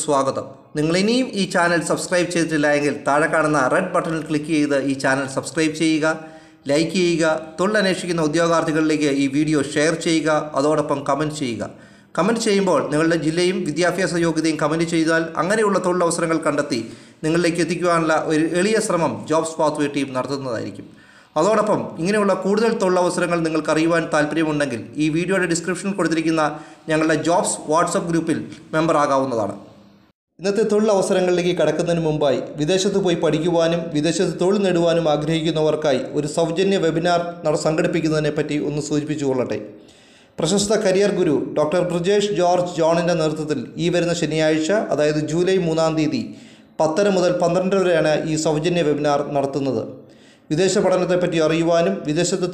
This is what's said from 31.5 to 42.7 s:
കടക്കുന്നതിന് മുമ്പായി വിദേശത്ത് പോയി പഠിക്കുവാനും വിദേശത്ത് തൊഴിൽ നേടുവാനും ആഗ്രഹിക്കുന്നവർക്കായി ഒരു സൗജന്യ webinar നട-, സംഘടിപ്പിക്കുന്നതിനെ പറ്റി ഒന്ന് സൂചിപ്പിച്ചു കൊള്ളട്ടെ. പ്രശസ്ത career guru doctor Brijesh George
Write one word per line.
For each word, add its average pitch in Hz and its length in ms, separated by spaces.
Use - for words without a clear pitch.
കടക്കുന്നതിന് 165 480
മുമ്പായി 143 320
വിദേശത്ത് 190 440
പോയി 170 180
പഠിക്കുവാനും 165 580
വിദേശത്ത് 165 460
തൊഴിൽ 196 240
നേടുവാനും 170 480
ആഗ്രഹിക്കുന്നവർക്കായി 156 880
ഒരു 151 180
സൗജന്യ 175 480
webinar 170 380
നട-, 151 180
സംഘടിപ്പിക്കുന്നതിനെ 156 760
പറ്റി 151 200
ഒന്ന് 147 220
സൂചിപ്പിച്ചു 147 400
കൊള്ളട്ടെ. 117 280
പ്രശസ്ത 196 460
career 190 260
guru 147 160
doctor 165 220
Brijesh 202 360
George 175 400